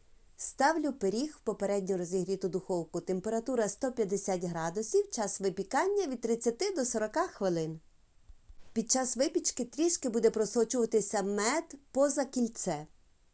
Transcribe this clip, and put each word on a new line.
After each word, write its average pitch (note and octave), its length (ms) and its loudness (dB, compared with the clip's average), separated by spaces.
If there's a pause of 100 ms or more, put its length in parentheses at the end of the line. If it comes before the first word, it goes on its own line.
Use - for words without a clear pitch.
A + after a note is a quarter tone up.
(360)
Ставлю D4+ 560 2
пиріг A3 440 -2
в - 40 -20
попередньо G3 580 -2
розігріту F#3 500 -2
духовку. F3 520 -4
Температура A3 680 -2
сто B3+ 240 -2
п'ятдесят F#3+ 520 0
градусів, F3 680 -2
час G#3 300 -2
випікання C#4+ 680 0
від B3+ 140 -6
тридцяти A#3 500 0
до D4+ 140 0
сорока A#3 420 0
хвилин. E3 540 -2 (920)
Під A3+ 180 -4
час B3 260 2
випічки C4+ 480 0
трішки D#4 440 0
буде A3 220 6
просочуватися A3 920 2
мед G#3+ 520 0 (160)
поза C#4 340 2
кільце. F3+ 600 0 (480)